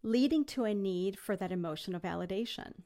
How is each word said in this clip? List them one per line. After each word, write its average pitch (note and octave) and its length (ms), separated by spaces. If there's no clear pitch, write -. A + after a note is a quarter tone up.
leading C4+ 440
to B3+ 180
a G#3+ 100
need F#3+ 420
for G3+ 200
that F#3 160
emotional F3 480
validation. F3+ 840